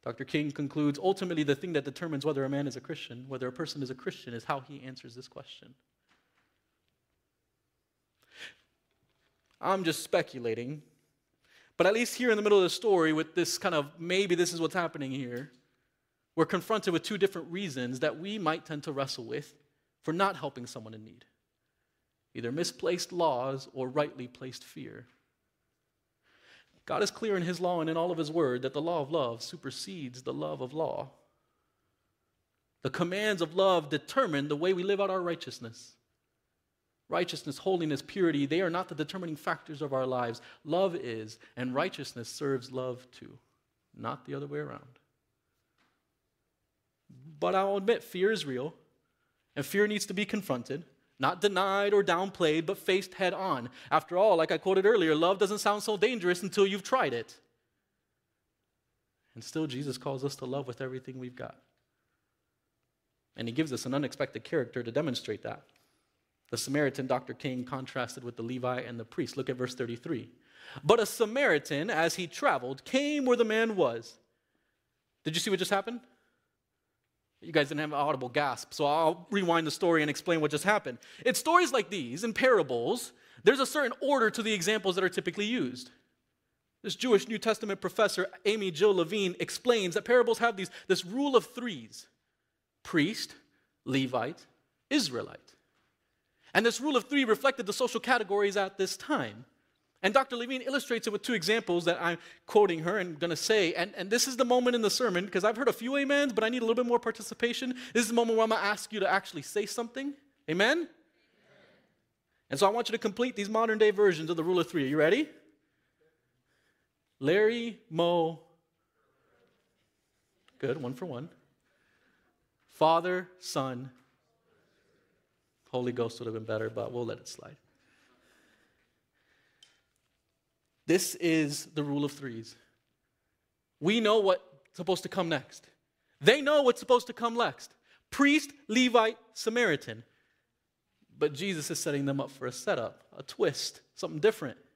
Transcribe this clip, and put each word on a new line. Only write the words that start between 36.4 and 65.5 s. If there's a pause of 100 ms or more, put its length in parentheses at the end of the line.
Righteousness,
holiness,
purity,
they
are
not
the
determining
factors
of
our
lives. (220)
Love
is, (180)
and
righteousness
serves
love
too, (580)
not
the
other
way
around. (2500)
But
I'll
admit,
fear
is
real, (840)
and
fear
needs
to
be
confronted, (360)
not
denied
or
downplayed,
but
faced
head
on. (220)
After
all,
like
I
quoted
earlier,
love
doesn't
sound
so
dangerous
until
you've
tried
it. (2000)
And
still,
Jesus
calls
us
to
love
with
everything
we've
got. (1800)
And
he
gives
us
an
unexpected
character
to
demonstrate
that. (920)